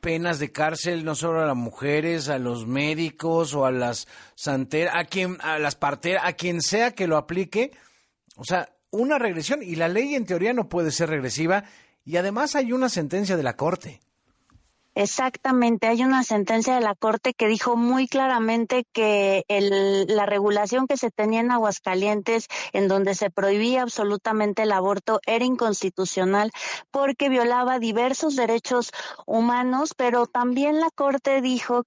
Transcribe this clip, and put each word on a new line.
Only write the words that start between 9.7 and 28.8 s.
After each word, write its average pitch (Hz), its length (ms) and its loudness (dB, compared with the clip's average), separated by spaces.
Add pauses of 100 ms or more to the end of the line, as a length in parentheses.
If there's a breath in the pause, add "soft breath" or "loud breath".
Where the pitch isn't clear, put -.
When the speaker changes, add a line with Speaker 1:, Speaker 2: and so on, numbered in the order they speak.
Speaker 1:
la 165 120 0
ley 254 280 0
en 240 100 -2
teoría 185 260 0
no 240 160 0
puede 170 240 0
ser 165 160 0
regresiva, 156 560 0 (400 loud breath)
y 156 140 -2
además 208 400 0
hay 247 160 0
una 254 160 0
sentencia 185 480 -2
de 151 60 0
la 120 120 -2
Corte. - 460 -4 (960)
Speaker 2:
Exactamente, 240 880 0
hay 233 180 2
una 262 200 4
sentencia 226 500 0
de 247 80 2
la 208 140 0
Corte 226 400 0
que 226 120 2
dijo 226 280 2
muy 247 320 2
claramente 240 760 2 (100)
que 202 540 2
el, 196 600 2
la 208 180 2
regulación 208 640 2
que 277 100 0
se 240 140 -2
tenía 220 280 0
en 240 120 2
Aguascalientes, 208 960 0 (260 loud breath)
en 196 140 2
donde 196 260 2
se 196 160 -2
prohibía 208 540 2
absolutamente 214 800 0
el 214 80 2
aborto, 196 560 0
era 226 180 2
inconstitucional 196 1080 0 (380 loud breath)
porque 277 400 0
violaba 247 480 2
diversos 247 580 0
derechos 233 540 0 (380 loud breath)